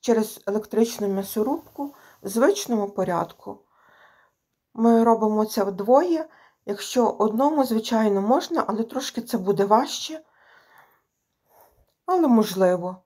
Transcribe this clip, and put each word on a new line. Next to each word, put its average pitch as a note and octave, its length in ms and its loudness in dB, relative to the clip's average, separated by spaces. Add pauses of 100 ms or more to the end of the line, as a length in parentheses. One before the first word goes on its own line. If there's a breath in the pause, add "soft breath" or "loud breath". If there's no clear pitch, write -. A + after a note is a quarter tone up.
через A3+ 460 -2
електричну G#3+ 640 -2
м'ясорубку A3+ 840 -6 (280 soft breath)
в F#3+ 60 -10
звичному A3+ 640 0
порядку. F#3 680 -6 (1160 soft breath)
Ми A3+ 300 4
робимо G#3+ 420 2
це G#3+ 180 -2
вдвоє. C4 640 2 (380 soft breath)
Якщо G#3+ 440 0
одному, C4 540 0
звичайно, A3 560 0
можна, C#4+ 460 0
але A3 180 -4
трошки B3+ 380 -8
це - 160 -6
буде G3 260 0
важче. C#4+ 600 0 (1800 soft breath)
Але F4 220 2
можливо. F#3 760 2